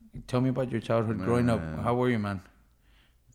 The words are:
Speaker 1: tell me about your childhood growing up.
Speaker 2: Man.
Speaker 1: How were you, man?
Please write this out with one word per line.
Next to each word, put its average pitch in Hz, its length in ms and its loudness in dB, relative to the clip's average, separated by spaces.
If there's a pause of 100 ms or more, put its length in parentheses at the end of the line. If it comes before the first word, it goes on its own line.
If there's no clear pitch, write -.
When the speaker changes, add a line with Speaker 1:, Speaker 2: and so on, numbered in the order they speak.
(260)
Speaker 1:
tell 123 140 0
me 131 100 2
about 127 200 -2
your 120 100 -2
childhood 113 380 0
growing 120 320 2
up. 113 100 2
Speaker 2:
Man. 80 180 -6
Speaker 1:
How 117 160 0
were 123 160 2
you, 120 80 2
man? 101 220 -4 (960)